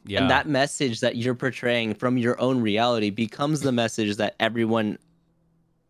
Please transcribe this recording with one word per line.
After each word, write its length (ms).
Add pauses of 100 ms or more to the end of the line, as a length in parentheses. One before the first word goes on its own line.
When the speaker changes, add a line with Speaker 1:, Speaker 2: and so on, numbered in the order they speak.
Speaker 1:
Yeah. 160
Speaker 2:
And 80
that 180
message 540
that 160
you're 180
portraying 600
from 220
your 220
own 220
reality 480
becomes 520
the 100
message 460
that 220
everyone 580 (920)